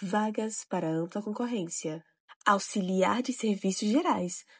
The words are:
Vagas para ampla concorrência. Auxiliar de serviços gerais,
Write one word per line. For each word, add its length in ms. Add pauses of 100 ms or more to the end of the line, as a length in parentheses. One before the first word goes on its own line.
Vagas 680
para 220
ampla 320
concorrência. 800 (420)
Auxiliar 800
de 100
serviços 560
gerais, 560 (160)